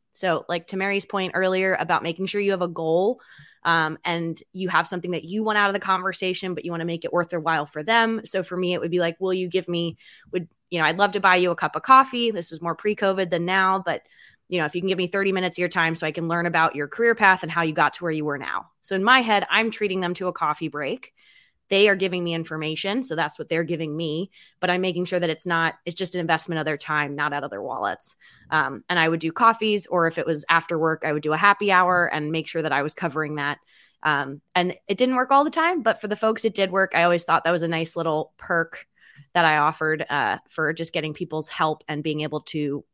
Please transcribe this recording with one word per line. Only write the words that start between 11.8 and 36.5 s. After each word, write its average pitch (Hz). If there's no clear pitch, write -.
coffee." 254
This 175
was 156
more 165
pre-covid 190
than 170
now, 190
but, -
you 180
know, 160
if 147
you 180
can 190
give 185
me 185
thirty 196
minutes 185
of 180
your 175
time 165
so 160
I 156
can 165
learn 170
about 165
your 147
career 233
path 190
and 165
how 170
you 160
got 151
to -
where 165
you 151
are 143
now. -
So -
in 190
my 254
head, 214
I'm 220
treating 190
them 175
to 180
a 180
coffee 156
break. 147
They 202
are 196
giving 180
me 170
information. 160
So 254
that's 151
what 151
they're 165
giving 156
me, 160
but 180
I'm 180
making 180
sure 175
that 170
it's 156
not, 165
it's 170
just 180
an 180
investment 165
of 151
their 151
time, 147
not 147
out 143
of 143
their 98
wallets. 104
Um, 139
and 175
I 160
would 165
do 160
coffees, 220
or 170
if 165
it 165
was 151
after 165
work, 160
I 156
would 151
do 151
a -
happy 202
hour 180
and 151
make 160
sure 160
that 151
I 139
was 151
covering 151
that. 147
Um, 143
and 180
it 202
didn't 254
work 254
all 277
the 302
time, 330
but -
for 208
the 208
folks 220
it 214